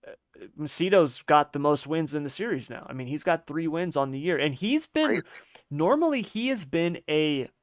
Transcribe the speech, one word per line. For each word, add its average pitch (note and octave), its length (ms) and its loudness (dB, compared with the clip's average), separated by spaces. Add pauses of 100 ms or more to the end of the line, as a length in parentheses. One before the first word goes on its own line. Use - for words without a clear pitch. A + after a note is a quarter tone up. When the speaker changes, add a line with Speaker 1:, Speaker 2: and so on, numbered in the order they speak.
Speaker 1:
uh, - 60 -18 (480)
Macedo's E3 640 2
got D3 320 4
the D3 60 -4
most D3 280 0
wins D#3 280 -2
in D3 100 -2
the C#3 40 -6
series F3+ 400 -6
now. - 200 -12
I - 20 -12
mean, B2+ 160 -8
he's C#3+ 160 -6
got E3 240 0
three D#3+ 220 -4
wins E3 260 -2
on C#3 160 2
the C3+ 80 -6
year, D#3+ 180 0
and C#3+ 160 2
he's B3 320 0
been, D#4 220 0
Speaker 2:
Crazy. F3+ 180 0 (460)
Speaker 1:
normally C4 500 2
he A#3 280 -4
has G#3+ 160 -2
been E3+ 340 0 (100)
a D3+ 380 2 (160)